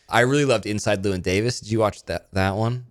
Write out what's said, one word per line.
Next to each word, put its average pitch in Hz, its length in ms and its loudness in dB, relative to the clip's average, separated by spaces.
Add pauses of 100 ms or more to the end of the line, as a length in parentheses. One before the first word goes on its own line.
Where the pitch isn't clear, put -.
I 117 120 2
really 139 260 4
loved 110 180 2
Inside 104 380 -2
Llewyn 95 200 -2
Davis. 101 380 0
Did 104 120 -16
you 110 80 2
watch 104 240 0
that, - 280 -8
that 95 240 0
one? 120 340 -2